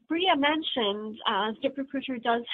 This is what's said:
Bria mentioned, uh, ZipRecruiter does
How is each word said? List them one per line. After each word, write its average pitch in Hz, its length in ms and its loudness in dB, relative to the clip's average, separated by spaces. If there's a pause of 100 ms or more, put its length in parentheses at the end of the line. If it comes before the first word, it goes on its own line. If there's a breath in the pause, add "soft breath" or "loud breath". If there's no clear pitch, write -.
Bria 349 280 4
mentioned, 226 840 0 (100)
uh, 214 240 2 (120)
ZipRecruiter 269 580 -4
does 233 220 2 (100)